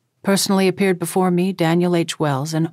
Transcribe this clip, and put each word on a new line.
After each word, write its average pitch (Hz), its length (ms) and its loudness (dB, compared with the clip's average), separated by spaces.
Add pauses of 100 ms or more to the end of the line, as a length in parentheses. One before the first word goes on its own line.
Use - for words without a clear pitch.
(240)
"Personally 190 460 2
appeared 185 280 0
before 185 320 0
me 180 220 0
Daniel 175 460 0
H. 165 200 -4
Wells, 147 360 -2
an 160 180 -2